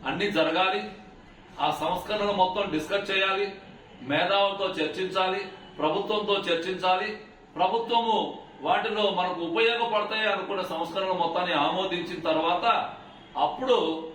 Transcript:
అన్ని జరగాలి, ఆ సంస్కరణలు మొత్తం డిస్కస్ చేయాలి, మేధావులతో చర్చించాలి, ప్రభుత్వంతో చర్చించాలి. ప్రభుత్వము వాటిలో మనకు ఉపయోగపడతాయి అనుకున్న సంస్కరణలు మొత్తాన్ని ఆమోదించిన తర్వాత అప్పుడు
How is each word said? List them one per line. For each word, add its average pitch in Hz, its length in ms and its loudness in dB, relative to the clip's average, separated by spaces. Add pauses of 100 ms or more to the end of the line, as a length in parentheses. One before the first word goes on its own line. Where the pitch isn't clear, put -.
అన్ని 175 220 -2 (100)
జరగాలి, 185 440 2 (840)
ఆ 160 40 2 (140)
సంస్కరణలు 202 580 -2
మొత్తం 196 300 2
డిస్కస్ 190 400 -2
చేయాలి, 190 360 2 (540)
మేధావులతో 196 680 2 (120)
చర్చించాలి, 185 640 0 (380)
ప్రభుత్వంతో 202 560 0 (120)
చర్చించాలి. 185 640 0 (460)
ప్రభుత్వము 220 640 2 (440)
వాటిలో 208 500 2
మనకు 180 300 -2
ఉపయోగపడతాయి 220 920 0
అనుకున్న 190 280 -4
సంస్కరణలు 190 520 -2
మొత్తాన్ని 175 400 0
ఆమోదించిన 170 680 0 (100)
తర్వాత 233 360 2 (720)
అప్పుడు 254 400 2 (380)